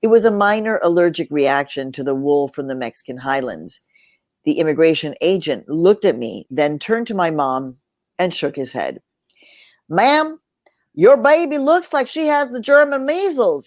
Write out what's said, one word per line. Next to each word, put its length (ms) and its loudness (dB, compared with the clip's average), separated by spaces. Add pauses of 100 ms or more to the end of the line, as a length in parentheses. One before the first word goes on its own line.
It 60 2
was 160 4
a 60 4
minor 520 0
allergic 480 0
reaction 640 -2
to 120 -10
the 100 -2
wool 340 0
from 200 -10
the 60 -6
Mexican 420 -10
highlands. 640 -6 (640)
The 140 0
immigration 640 2
agent 480 -2
looked 360 2
at 140 2
me, 320 -10
then 280 -2
turned 300 -4
to 60 -8
my 160 0
mom 480 -4 (400)
and 160 0
shook 220 -4
his 160 -6
head. 280 -6 (880)
Ma'am, 500 2 (560)
your 220 8
baby 420 2
looks 340 2
like 140 0
she 200 -4
has 240 0
the 100 -8
German 460 2
measles 600 0